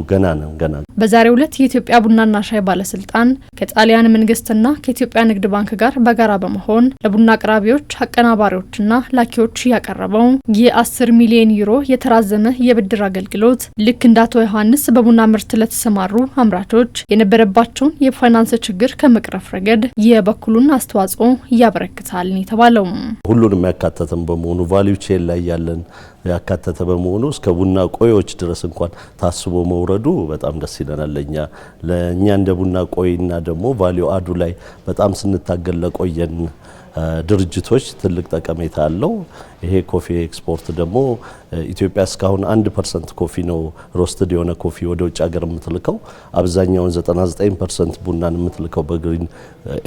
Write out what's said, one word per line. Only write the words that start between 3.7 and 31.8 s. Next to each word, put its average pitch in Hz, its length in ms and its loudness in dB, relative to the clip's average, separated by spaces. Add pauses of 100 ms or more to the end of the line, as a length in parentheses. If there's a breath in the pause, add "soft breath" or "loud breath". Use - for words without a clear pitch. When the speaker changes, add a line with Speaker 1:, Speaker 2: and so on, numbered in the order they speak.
Speaker 2:
መንግስትና 226 680 2
ከኢትዮጵያ 240 480 -2
ንግድ 208 240 2
ባንክ 202 280 -2
ጋር 220 220 0
በጋራ 226 400 2
በመሆን 202 480 0 (140)
ለቡና 220 320 4
አቅራቢዎች፣ 220 680 0
አቀናባሪዎችና 214 1000 0 (120)
ላኪዎች 233 540 0
ያቀረበው 202 640 0 (260)
የአስር 233 580 2
ሚሊዮን 233 420 6
ዩሮ 208 180 0 (160)
የተራዘመ 233 760 2
የብድር 226 420 2
አገልግሎት 202 600 0 (160)
ልክ 240 260 2
እንደ 226 160 8
አቶ 226 180 0
ዮሐንስ 220 500 2
በቡና 233 380 6
ምርት 220 300 2
ለተሰማሩ 202 560 -2 (240)
አምራቾች 226 720 0
የነበረባቸውን 226 880 2
የፋይናንስ 233 600 2
ችግር 226 380 -2
ከመቅረፍ 226 540 2
ረገድ 214 320 0 (180)
የበኩሉን 220 680 2
አስተዋጽኦ 233 580 0 (280)
ያበረክታል 185 720 0
ነው 190 100 -2
የተባለው። 220 480 4 (360)
Speaker 1:
ሁሉንም 104 420 4
ያካተተም 85 580 -2
በመሆኑ 85 440 -2
ቫልዩ 98 320 2
ቼን 92 240 -2
ላይ 85 220 -2
ያለን 82 360 -4 (440 loud breath)
ያካተተ 90 580 -4
በመሆኑ 90 440 -2
እስከ 101 240 -2
ቡና 92 400 0
ቆዮች 107 440 2
ድረስ 87 260 -6
እንኳን 87 300 -6 (240 loud breath)
ታስቦ 87 380 -4 (140)
መውረዱ 90 400 -2 (180)
በጣም 76 320 -6
ደስ 73 200 -10
ይለናል። 76 340 -8
ለኛ፣ 73 240 -8 (480 loud breath)